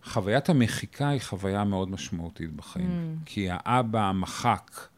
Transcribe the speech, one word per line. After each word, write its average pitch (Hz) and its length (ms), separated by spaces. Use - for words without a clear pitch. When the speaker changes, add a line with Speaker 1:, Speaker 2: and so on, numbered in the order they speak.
Speaker 1:
חוויית 110 440
המחיקה 139 600
היא 143 120
חוויה 98 440
מאוד 95 260
משמעותית 85 640
בחיים. 78 360
Speaker 2:
Mm. 165 380
Speaker 1:
כי 101 240
האבא 110 640
מחק - 680